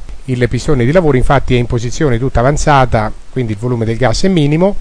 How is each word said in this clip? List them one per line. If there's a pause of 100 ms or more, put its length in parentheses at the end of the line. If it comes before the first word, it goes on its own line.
(260)
Il
pistone
di
lavoro
infatti
è
in
posizione
tutta
avanzata, (200)
quindi
il
volume
del
gas
è
minimo,